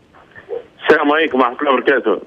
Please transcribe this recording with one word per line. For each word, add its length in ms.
السلام 280
عليكم 280
ورحمة 220
الله 100
وبركاته. 560